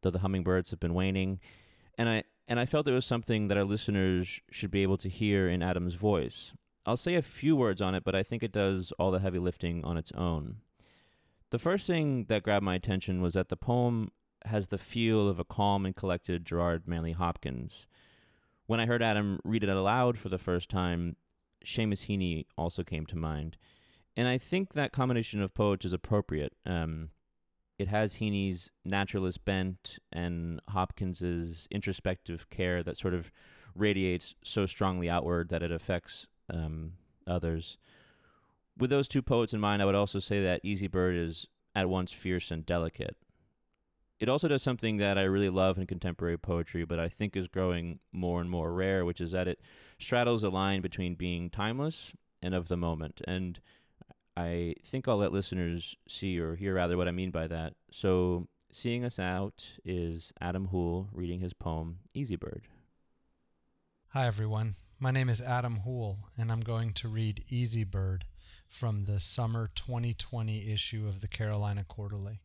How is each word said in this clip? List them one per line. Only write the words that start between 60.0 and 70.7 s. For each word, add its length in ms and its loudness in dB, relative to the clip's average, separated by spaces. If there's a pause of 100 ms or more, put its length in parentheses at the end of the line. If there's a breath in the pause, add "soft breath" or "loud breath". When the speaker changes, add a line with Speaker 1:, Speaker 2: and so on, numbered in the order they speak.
Speaker 1:
Adam 280 -2
Hoole 440 0
reading 280 -6
his 120 -6
poem, 460 -6 (160)
Easy 220 -4
Bird. 320 -10 (1400)
Speaker 2:
Hi, 180 0
everyone. 500 -2 (220)
My 120 0
name 180 2
is 140 2
Adam 380 -2
Hoole, 380 -4 (200)
and 120 0
I'm 100 0
going 340 -2
to 140 -6
read 420 -2
Easy 340 0
Bird 400 -2 (420 loud breath)
from 380 -2
the 160 0
summer 540 -2
twenty 400 -2
twenty 580 -4